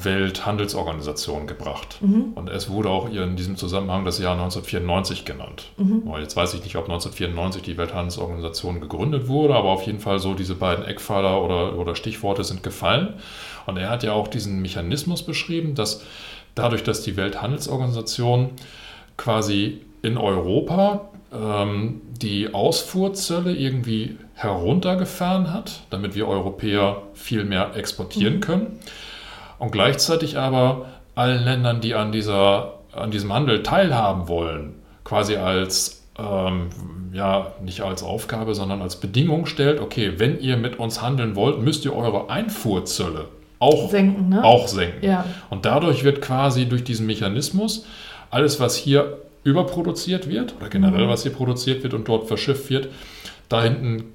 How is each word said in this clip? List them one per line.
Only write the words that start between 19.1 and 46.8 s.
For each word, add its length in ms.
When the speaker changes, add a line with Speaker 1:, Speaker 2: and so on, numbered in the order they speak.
Speaker 1:
quasi 640
in 160
Europa, 920
ähm, 680
die 320
Ausfuhrzölle 1000
irgendwie 640
heruntergefahren 1160
hat, 360
damit 260
wir 120
Europäer 720
viel 300
mehr 320
exportieren 600
Speaker 2:
Mhm. 60
Speaker 1:
können, 380
und 120
gleichzeitig 640
aber 480
allen 280
Ländern, 380
die 140
an 160
dieser, 640
an 180
diesem 220
Handel 280
teilhaben 640
wollen, 480
quasi 320
als, 680
ähm, 520
ja, 340
nicht 180
als 220
Aufgabe, 520
sondern 260
als 160
Bedingung 480
stellt, 360
"Okay, 360
wenn 220
ihr 180
mit 220
uns 220
handeln 340
wollt, 260
müsst 240
ihr 100
eure 340
Einfuhrzölle 960
auch 320
Speaker 2:
Senken, 380
ne? 140
Speaker 1:
auch 260
senken." 360
Speaker 2:
Ja. 200
Speaker 1:
Und 160
dadurch 400
wird 160
quasi 460
durch 180